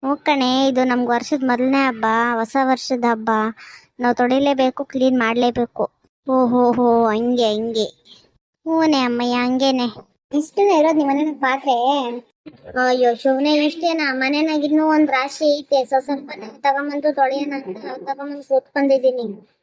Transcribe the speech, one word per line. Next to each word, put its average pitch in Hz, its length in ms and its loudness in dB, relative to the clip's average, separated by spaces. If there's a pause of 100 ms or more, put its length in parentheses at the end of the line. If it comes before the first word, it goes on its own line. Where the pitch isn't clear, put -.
ಹ್ಞೂ 277 120 -2
ಕಣೆ, 262 520 0
ಇದು 254 160 2
ನಮ್ಗ್ 247 260 0
ವರ್ಷದ್ 240 340 -2
ಮೊದಲನೇ 262 420 2
ಹಬ್ಬ, 226 180 -4 (300)
ಹೊಸ 226 300 -4
ವರ್ಷದ 254 460 -2
ಹಬ್ಬ. 220 200 -2 (680)
ನಾವ್ 247 160 0
ತೊಳಿಲೇಬೇಕು, 262 680 0
ಕ್ಲೀನ್ 254 340 0
ಮಾಡ್ಲೇಬೇಕು. 240 720 -2 (380)
ಓ 262 180 2
ಹೋ 247 260 2
ಹೋ, 233 360 2
ಹಂಗೆ 226 460 0
ಹಂಗೆ. 220 460 -4 (680)
ಹೂನೆ 320 340 2
ಅಮ್ಮಯ್ಯ, 240 340 -2
ಹಂಗೇನೆ. 254 520 0 (460)
ಇಷ್ಟನೇ 349 460 2
ಇರೋದ್ 311 180 4
ನಿಮ್ 294 120 2
ಮನೇಲಿ 294 240 0
ಪಾತ್ರೆ? 269 400 -2 (1160)
ಅಯ್ಯೋ 247 260 2
ಶಿವನೇ, 269 400 2
ಇಷ್ಟೇನಾ? 311 580 0
ಮನೆನಾಗ 294 520 0
ಇನ್ನೂ 302 240 2
ಒಂದ್ 302 220 4
ರಾಶಿ 277 480 0
ಐತೆ, 277 260 0
ಸ್ವಲ್ಪ 262 200 0
ಸ್ವಲ್ಪ 285 260 -6
ಮನೆ 220 300 -16
ತಗೊಂಬಂದು 285 540 0
ತೊಳೆಯೋಣ 285 380 0 (140)
ಅಂತ 262 440 -12
ತಗೊಂಬಂದು 285 320 -10
ಕೂತ್ಕೊಂಡಿದೀನಿ. 262 1040 0 (140)